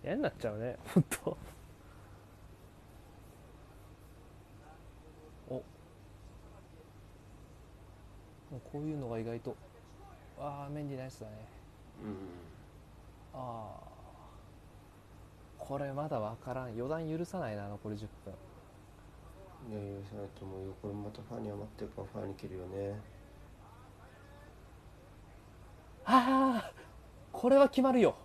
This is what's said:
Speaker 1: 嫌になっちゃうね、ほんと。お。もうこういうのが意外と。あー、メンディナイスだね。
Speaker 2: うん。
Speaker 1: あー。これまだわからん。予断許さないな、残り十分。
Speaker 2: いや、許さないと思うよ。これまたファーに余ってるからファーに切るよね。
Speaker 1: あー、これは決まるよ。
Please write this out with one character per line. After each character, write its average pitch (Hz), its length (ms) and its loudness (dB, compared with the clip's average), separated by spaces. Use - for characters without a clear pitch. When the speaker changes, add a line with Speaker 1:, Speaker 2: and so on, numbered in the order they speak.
Speaker 1:
嫌 156 120 2
に 285 60 2
な 262 80 4
っ - 80 -2
ち - 100 -2
ゃ 104 40 4
う 107 80 -2
ね、 120 180 0
ほ 190 60 12
ん - 40 10
と。 - 340 0
お。 127 60 -2
も - 80 -2
う - 20 -6
こ 147 80 -2
う 151 40 0
い 156 100 2
う 147 60 0
の 123 100 0
が 113 80 2
意 113 80 2
外 117 140 0
と。 123 160 -2
あ 143 320 -4
ー、 147 40 -2
メ 147 100 -2
ン 143 60 -2
デ 139 60 -2
ィ 127 40 -2
ナ 131 80 -2
イ 127 40 -6
ス - 100 -10
だ 107 60 -6
ね。 107 60 -8
Speaker 2:
う 107 40 -2
ん。 101 80 -2
Speaker 1:
あ 117 460 -4
ー。 - 60 -8
こ 139 140 0
れ 139 120 2
ま 143 160 0
だ 143 120 2
わ 107 160 2
か 123 180 -4
ら 131 120 0
ん。 113 100 -4
予 120 120 2
断 160 220 2
許 165 160 2
さ 185 140 -2
な 123 120 0
い 104 40 0
な、 101 120 -2
残 104 220 -4
り 104 80 0
十 107 100 -4
分。 98 80 -8
Speaker 2:
い - 20 -2
や、 107 60 -2
許 98 80 -6
さ 104 100 -8
な 101 60 -4
い 98 40 -4
と 98 80 -8
思 95 160 -4
う 95 60 -2
よ。 95 120 -6
こ 104 100 -2
れ 101 40 -2
ま 104 160 -2
た 107 140 -8
フ 117 100 -8
ァ 117 60 -2
ー - 20 -2
に 107 80 -2
余 104 140 -4
っ - 20 -4
て 107 200 -6
る - 40 -6
か - 120 -8
ら 92 120 -4
フ 107 60 -2
ァ 98 40 0
ー 98 40 -2
に 98 80 -4
切 - 140 -8
る 92 80 -4
よ 90 100 -4
ね。 101 340 0
Speaker 1:
あ 254 680 10
ー、 - 40 -16
こ - 180 6
れ 269 60 12
は 277 140 12
決 - 120 8
ま 262 100 10
る 247 80 10
よ。 175 260 12